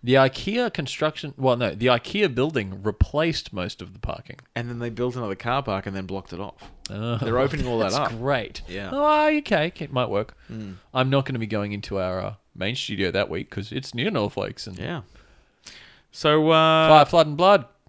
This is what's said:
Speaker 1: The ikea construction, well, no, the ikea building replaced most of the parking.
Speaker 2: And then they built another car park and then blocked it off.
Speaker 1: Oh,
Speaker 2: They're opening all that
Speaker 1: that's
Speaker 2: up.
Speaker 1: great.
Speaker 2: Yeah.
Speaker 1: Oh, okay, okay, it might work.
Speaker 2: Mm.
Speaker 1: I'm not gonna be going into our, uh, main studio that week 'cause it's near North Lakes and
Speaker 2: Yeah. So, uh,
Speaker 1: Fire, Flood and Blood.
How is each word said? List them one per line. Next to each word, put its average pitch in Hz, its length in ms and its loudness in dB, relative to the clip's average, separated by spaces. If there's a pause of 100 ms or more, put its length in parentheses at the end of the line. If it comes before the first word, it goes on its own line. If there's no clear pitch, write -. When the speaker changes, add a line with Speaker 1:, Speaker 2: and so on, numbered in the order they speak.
Speaker 1:
The 123 120 2
ikea 196 580 2
construction, 151 640 -4
well, 131 200 2
no, 107 180 -2
the 113 120 0
ikea 139 460 2
building 113 480 -2
replaced 147 720 0
most 92 300 -6
of 90 100 -16
the 107 60 -20
parking. - 380 -10 (180)
Speaker 2:
And 120 140 -6
then 120 100 -10
they 120 100 -4
built 120 260 -4
another 110 200 -6
car 123 260 -4
park 98 240 -4
and 98 100 -8
then 95 120 -8
blocked 95 260 -10
it 85 60 -10
off. - 320 -14 (180)
Speaker 1:
Oh, 113 280 -6
Speaker 2:
They're 117 200 -2
opening 135 300 0
all 120 120 -2
that 101 120 0
Speaker 1:
that's 131 220 -2
Speaker 2:
up. 113 40 -10
Speaker 1:
great. 123 500 -4
Speaker 2:
Yeah. 95 240 -10
Speaker 1:
Oh, 302 360 2 (100)
okay, 185 300 0
okay, 170 180 -8
it 143 80 -12
might 123 160 0
work. 104 260 -4 (160)
Speaker 2:
Mm. 104 240 -12 (180)
Speaker 1:
I'm 131 180 2
not 139 140 2
gonna 131 140 -4
be 113 60 -2
going 104 260 -2
into 98 280 -6
our, 92 200 -2
uh, 101 140 -6 (220)
main 98 200 -4
studio 95 360 -2
that 98 180 0
week 87 220 -6
'cause 101 200 -8
it's 131 220 -8
near 135 160 -2
North 117 280 -2
Lakes 101 280 -8
and 92 140 -12
Speaker 2:
Yeah. 160 220 -8 (1120)
So, 156 380 2
uh, 160 400 6
Speaker 1:
Fire, 151 160 10
Flood 160 220 6
and 147 100 -6
Blood. 180 280 6 (240)